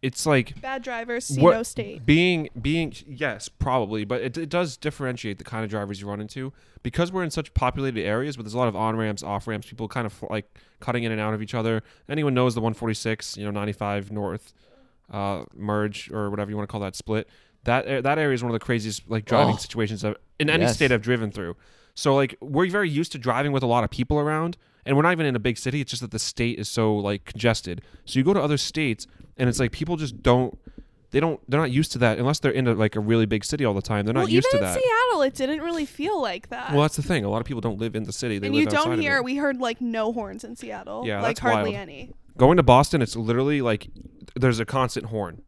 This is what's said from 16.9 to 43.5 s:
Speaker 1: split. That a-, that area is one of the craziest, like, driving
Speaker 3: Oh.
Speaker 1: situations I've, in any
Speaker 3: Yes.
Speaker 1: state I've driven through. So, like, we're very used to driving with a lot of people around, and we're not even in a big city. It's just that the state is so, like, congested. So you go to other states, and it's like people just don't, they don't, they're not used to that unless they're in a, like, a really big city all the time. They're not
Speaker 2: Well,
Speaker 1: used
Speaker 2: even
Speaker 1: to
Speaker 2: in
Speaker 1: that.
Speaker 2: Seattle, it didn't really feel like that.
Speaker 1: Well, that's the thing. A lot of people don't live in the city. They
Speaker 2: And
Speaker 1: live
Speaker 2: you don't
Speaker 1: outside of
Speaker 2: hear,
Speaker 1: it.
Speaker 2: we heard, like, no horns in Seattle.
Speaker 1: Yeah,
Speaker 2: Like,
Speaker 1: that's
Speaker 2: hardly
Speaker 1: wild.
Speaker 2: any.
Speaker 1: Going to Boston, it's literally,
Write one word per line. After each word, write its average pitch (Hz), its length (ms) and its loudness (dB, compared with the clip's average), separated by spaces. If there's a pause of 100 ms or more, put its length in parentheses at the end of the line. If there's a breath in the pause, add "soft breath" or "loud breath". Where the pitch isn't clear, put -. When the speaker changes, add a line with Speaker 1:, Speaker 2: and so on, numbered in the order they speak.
Speaker 1:
split. 110 320 -4 (380 soft breath)
That 123 220 0
a-, 135 160 -2
that 143 160 2
area 147 160 2
is 120 80 -2
one 123 80 -2
of 113 80 0
the - 60 -14
craziest, 110 440 -2
like, 110 160 -2
driving 117 300 4
Speaker 3:
Oh. - 20 -6
Speaker 1:
situations 107 480 -4
I've, 107 100 -2 (240)
in 151 100 2
any 165 140 4
Speaker 3:
Yes. 120 120 4
Speaker 1:
state 139 160 4
I've 113 100 4
driven 113 300 0
through. 87 240 -8 (400 soft breath)
So, 143 180 2
like, 135 260 2
we're 151 300 0
very 196 220 0
used 151 220 0
to 156 40 -10
driving 127 340 0
with 135 120 0
a 127 40 0
lot 117 160 4
of 101 60 -2
people 151 300 -2
around, 156 360 -2 (300 soft breath)
and 139 100 2
we're 143 60 6
not 175 120 6
even 160 120 0
in 135 100 0
a 120 40 0
big 113 180 0
city. 135 240 -2
It's 131 80 -6
just 123 140 -6
that - 80 -10
the 113 80 -4
state - 400 -4
is 104 100 -6
so, 110 260 2
like, 101 300 -2
congested. 107 560 -2 (240 soft breath)
So - 140 0
you 131 40 4
go 185 120 4
to 190 60 2
other 147 160 2
states, 135 500 -2 (320 loud breath)
and 127 100 6
it's 120 100 0
like 127 120 2
people 170 260 -4
just 131 260 -6
don't, 127 340 4 (540 loud breath)
they 135 80 4
don't, 160 200 0 (100)
they're 139 100 2
not 156 120 0
used 143 220 2
to - 60 -6
that 113 200 4
unless 135 200 2
they're 135 120 2
in 131 160 2
a, 117 80 4
like, 107 200 2
a 110 40 -2
really 113 260 4
big 107 180 0
city 147 220 -2
all 107 80 2
the 98 80 0
time. 101 240 -2
They're 110 80 0
not - 80 2
Speaker 2:
Well, - 80 0
Speaker 1:
used - 240 6
Speaker 2:
even 571 80 4
Speaker 1:
to 571 60 0
Speaker 2:
in 554 60 2
Speaker 1:
that. 523 100 0
Speaker 2:
Seattle, 466 400 2
it 269 100 0
didn't 277 280 -2
really 330 260 -4
feel 359 340 -4
like 123 280 -6
that. 247 220 -8
Speaker 1:
Well, 143 120 4
that's 156 140 0
the 147 60 -4
thing. 156 220 -2
A 101 40 -2
lot 107 120 0
of 120 60 -4
people 120 140 -6
don't 101 180 -4
live 113 160 -4
in 110 80 -4
the 98 100 -8
city. 110 240 -4
They 98 100 -4
Speaker 2:
And - 80 0
Speaker 1:
live 294 100 6
Speaker 2:
you - 40 -2
don't 302 120 0
Speaker 1:
outside 330 120 0
of 330 60 0
Speaker 2:
hear, 285 180 0
Speaker 1:
it. 254 60 0
Speaker 2:
we 254 140 -2
heard, 277 220 0
like, 240 220 -4
no 226 320 -2
horns 214 300 -8
in 233 120 -14
Seattle. 196 520 -10
Speaker 1:
Yeah, 104 140 -2
Speaker 2:
Like, - 160 0
Speaker 1:
that's - 20 -10
Speaker 2:
hardly 107 320 2
Speaker 1:
wild. - 100 -8
Speaker 2:
any. - 320 -16 (240)
Speaker 1:
Going 143 200 8
to 170 60 6
Boston, 131 380 8
it's 110 140 -2
literally, 123 480 0